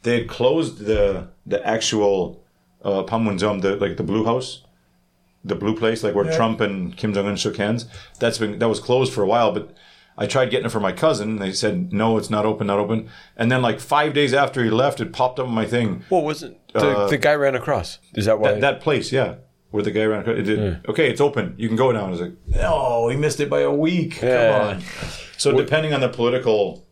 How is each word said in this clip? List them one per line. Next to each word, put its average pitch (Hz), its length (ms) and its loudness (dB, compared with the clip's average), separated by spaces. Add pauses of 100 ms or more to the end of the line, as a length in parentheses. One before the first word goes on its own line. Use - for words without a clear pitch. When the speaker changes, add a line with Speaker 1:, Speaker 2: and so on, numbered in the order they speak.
Speaker 1:
they 117 160 2
had 117 80 -6
closed 143 580 0
the, 101 440 2 (160)
the 101 200 -2
actual, 101 760 0 (400)
uh, 95 200 -2
Panmunjom, 104 580 0
the, 98 160 0
like, 98 200 -2
the 87 60 -4
blue 104 220 0
house, 123 380 -4 (800)
the 98 120 -4
blue 107 200 -2
place, 113 280 -2
like, 101 100 -2
where 98 120 2
Speaker 2:
Yeah. 80 100 -2
Speaker 1:
Trump 113 260 0
and 95 340 -4
Kim 107 180 -2
Jong-un 98 240 -2
shook 101 200 -4
hands. 113 280 -2 (340)
That's 117 180 0
been, 104 220 -4
that 117 100 2
was 107 100 -2
closed 127 340 2
for 104 100 0
a - 40 2
while, 113 260 4
but - 160 -6 (500)
I 104 80 -2
tried 127 220 2
getting 117 180 0
it 117 40 -2
for 110 80 -2
my 95 120 0
cousin. 107 460 0
They 95 140 -4
said, 92 420 -2
"No, 110 240 2
it's - 120 -4
not 107 160 0
open, 107 220 0
not 101 120 2
open." 104 280 -2 (300)
And 117 140 2
then, 131 100 2
like, 113 180 0
five 147 340 0
days 139 200 2
after 135 300 2
he 113 80 2
left, 127 280 2
it 107 140 -6
popped 127 260 0
up 127 80 -2
on 117 60 -4
my 113 120 0
thing. 107 440 -2
Speaker 3:
What 180 140 2
was - 200 -6
it? 123 140 -16 (160)
The, 113 60 0 (180)
Speaker 1:
Uh, 101 100 0
Speaker 3:
the 139 100 2
guy 147 180 4
ran 139 200 0
across. 120 440 -4 (160)
Is 104 100 0
that 107 140 4
why? 107 140 2
Speaker 1:
That, 107 80 0
that 135 200 0
place, 139 300 -2
yeah. 120 240 0 (360)
Where 104 120 -2
the 101 80 -2
guy 110 140 0
ran 107 160 0
across. 113 160 -2
It 101 60 -2
did. 104 160 0
Speaker 3:
Yeah. 98 160 0 (160)
Speaker 1:
"Okay, 151 180 2
it's 117 120 0
open. 123 360 0
You 110 100 -4
can 110 100 0
go 131 140 4
now." 104 160 0
I - 20 -6
was 87 120 -4
like, 90 120 -8 (220)
"No, 117 540 2
he 131 80 -2
missed 151 220 -2
it 143 100 0
by 143 120 2
a 143 100 2
week. 160 480 0
Come 120 100 0
Speaker 3:
Yeah. 110 380 4
Speaker 1:
on." 92 160 -6 (540)
So 139 160 2
Speaker 3:
What - 120 4
Speaker 1:
depending 156 280 0
on 135 80 0
the 123 80 2
political 117 840 0